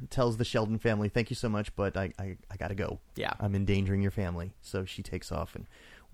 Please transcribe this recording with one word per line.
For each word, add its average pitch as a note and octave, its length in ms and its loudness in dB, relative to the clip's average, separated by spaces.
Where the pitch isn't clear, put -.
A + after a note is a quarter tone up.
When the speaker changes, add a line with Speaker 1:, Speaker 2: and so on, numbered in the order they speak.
Speaker 1:
tells A#2+ 280 2
the A#2 80 2
Sheldon A2 320 2
family, G#2 320 4
"Thank A#2 220 0
you B2 40 -2
so A#2 140 -2
much, G#2+ 260 0
but G2 220 0
I, F#2+ 220 -2
I, F#2+ 180 -6
I F#2+ 60 -10
gotta G2+ 180 -4
go. - 240 -2
Speaker 2:
Yeah. - 240 -2
Speaker 1:
I'm G2+ 160 2
endangering G2 460 4
your G2 100 4
family." F2 500 -2
So F#2+ 240 -4
she - 160 -10
takes - 300 -6
off, D#2+ 240 -4
and - 100 -10